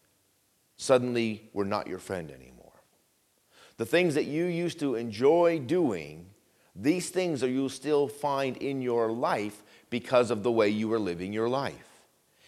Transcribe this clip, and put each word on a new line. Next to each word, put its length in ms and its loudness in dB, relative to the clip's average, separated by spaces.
suddenly 760 0
were 120 -2
not 220 -4
your 100 -8
friend 320 -8
anymore. 540 -20
The 100 -6
things 260 4
that 120 0
you 200 -2
used 360 -4
to 120 0
enjoy 640 4
doing, 720 -2
these 340 0
things 320 -2
are 80 0
you'll 200 -2
still 380 0
find 500 -4
in 260 -4
your 280 0
life, 520 -2
because 420 2
of 120 0
the 80 4
way 180 6
you 180 0
were 120 2
living 340 -4
your 160 -2
life. 400 -6